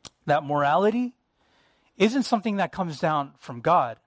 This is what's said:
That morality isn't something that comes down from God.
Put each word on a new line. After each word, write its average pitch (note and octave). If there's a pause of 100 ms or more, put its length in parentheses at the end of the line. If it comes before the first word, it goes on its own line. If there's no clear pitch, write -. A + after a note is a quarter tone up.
(260)
That D3+
morality F#3 (840)
isn't A3+
something G#3+
that F#3+
comes E3+
down D3+
from A#2+
God. C#3